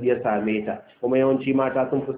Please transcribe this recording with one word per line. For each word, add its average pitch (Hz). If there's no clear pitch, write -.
ya 123
same 107
ta. -
Kuma 127
yawanci 135
mata 131
sun 135
fi 135